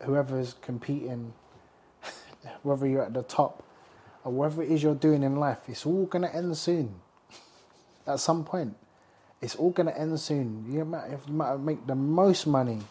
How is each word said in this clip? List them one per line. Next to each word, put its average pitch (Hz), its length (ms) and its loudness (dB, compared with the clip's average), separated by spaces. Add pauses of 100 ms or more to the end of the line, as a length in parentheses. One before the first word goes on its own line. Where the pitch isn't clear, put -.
whoever's 131 600 0
competing, 123 720 -6 (680)
<laughs> - 600 -18
whether 139 240 0
you're 135 180 2
at 107 100 -4
the 127 80 -2
top - 400 0 (600)
or 127 80 -4
whatever 151 300 0
it 147 80 -2
is 156 120 2
you're 151 120 4
doing 143 280 4
in 139 140 2
life, 143 220 0 (100)
it's - 180 -10
all 185 200 2
gonna 180 220 0
end 165 280 -2
soon. 156 380 0 (360)
<laughs> - 760 -20
At 139 140 -2
some 165 240 2
point, 151 320 -4 (640)
it's - 160 -8
all 165 140 4
gonna 170 220 2
end 156 280 -2
soon. 113 500 -2
You 156 140 -2
might, 160 260 -6 (160)
you 143 60 -8
might 143 260 0
make 139 280 -2
the 131 80 0
most 165 520 4
money. 123 340 2 (100)